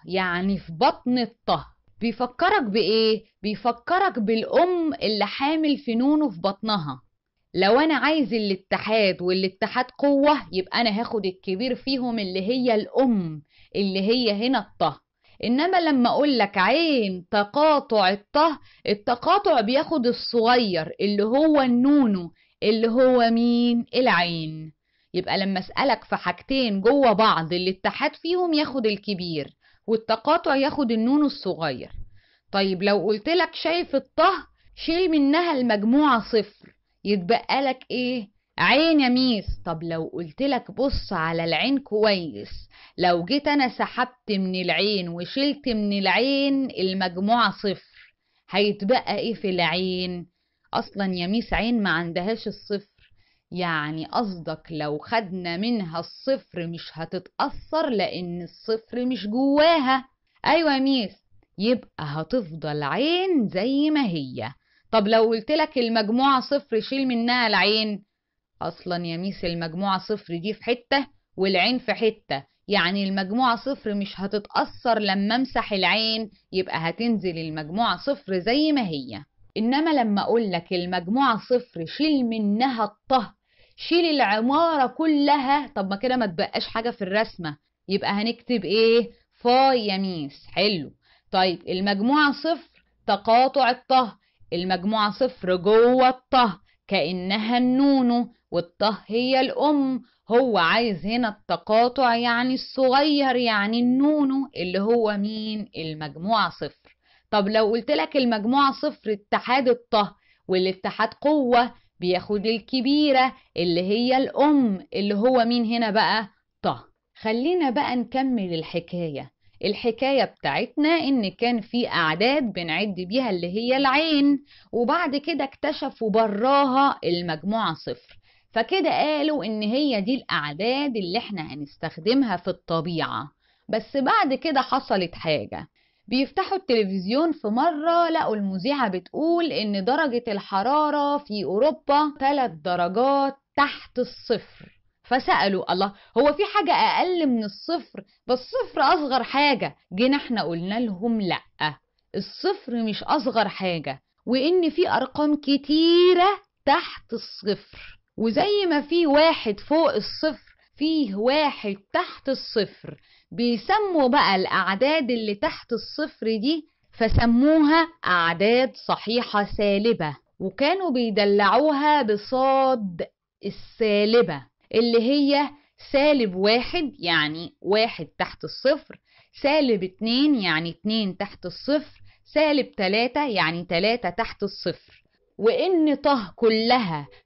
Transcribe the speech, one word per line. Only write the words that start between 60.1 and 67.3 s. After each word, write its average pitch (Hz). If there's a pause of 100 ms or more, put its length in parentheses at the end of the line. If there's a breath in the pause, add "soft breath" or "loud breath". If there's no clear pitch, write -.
أيوة 311
يا 269
ميس، 262 (460)
يبقى 220 (100)
هتفضل 156
عين 294
زي 269
ما 294
هي. 131 (400)
طب 220
لو 226
قلت 226
لك 311
المجموعة 233
صفر 277
شيل 269
منها 240